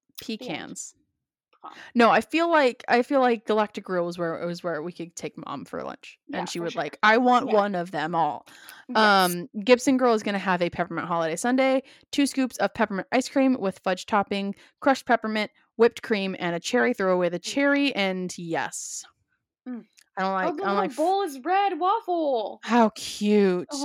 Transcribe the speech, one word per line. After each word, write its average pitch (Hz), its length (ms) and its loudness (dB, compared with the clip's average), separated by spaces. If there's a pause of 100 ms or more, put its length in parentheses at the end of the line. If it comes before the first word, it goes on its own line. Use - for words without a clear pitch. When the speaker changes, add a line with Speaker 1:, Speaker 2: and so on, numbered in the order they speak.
(260)
Speaker 1:
The 233 60 -8
end. 214 80 -8
Speaker 2:
Pecans. 160 540 -12 (680)
Speaker 1:
Pecan. - 140 -18 (180)
Speaker 2:
No, 233 160 6
I 180 100 4
feel 330 300 0
like, 285 380 2
I 240 140 4
feel 277 180 0
like 240 260 2
Galactic 208 380 -2
Grill 180 200 -2
was 175 140 -6
where, 165 280 -4
was 175 160 -8
where 160 200 -6
we 170 100 -10
could 170 240 -14
take - 200 -10
Mom 147 280 -10
for - 180 -10
lunch, - 360 -14 (100)
Speaker 1:
Yeah, 190 120 -6
Speaker 2:
and 185 80 -6
she - 100 -8
Speaker 1:
for 170 60 -4
Speaker 2:
would 165 80 -4
Speaker 1:
sure. 165 100 -4
Speaker 2:
like, 147 200 -10
"I 214 160 6
want 247 300 4
Speaker 1:
Yeah. 208 60 2
Speaker 2:
one 202 200 2
of 175 180 -4
them 160 220 -4
all." 151 320 -2 (420)
Speaker 1:
Yes. 247 80 -8 (360)
Speaker 2:
Um, 175 160 -8 (160)
Gibson 254 320 4
Girl 254 180 4
is 214 80 0
gonna 202 160 -4
have 185 240 0
a 175 80 2
peppermint 170 380 -4
holiday 170 280 -2
sundae, 262 460 2 (280)
two 285 160 2
scoops 262 320 -2
of 202 160 0
peppermint 202 380 -2
ice 262 160 0
cream 262 300 2
with 190 220 -4
fudge 185 260 -4
topping, 196 480 -2 (260)
crushed - 260 2
peppermint, 214 440 0 (260)
whipped 233 260 2
cream, 190 360 -2
and 170 180 -4
a 175 40 -8
cherry. 240 340 0
Throw 185 200 0
away 180 140 2
the 175 120 -2
Speaker 1:
Mm. - 40 -12
Speaker 2:
cherry, 285 500 0
and 185 440 -2
yes. 160 680 -6 (640)
Speaker 1:
Mm. 233 180 -12 (300)
Speaker 2:
I 196 60 -4
don't 190 80 0
Speaker 1:
Oh, 190 40 -2
Speaker 2:
like, 185 100 0
Speaker 1:
the - 40 0
Speaker 2:
I - 20 0
don't 302 160 -6
Speaker 1:
little - 100 0
Speaker 2:
like 202 140 0
f- 233 60 -12
Speaker 1:
bowl 370 260 2
is 285 180 -6
red 370 400 0
waffle. 339 840 -2
Speaker 2:
How 220 260 4
cute. 202 840 0
I 294 120 -6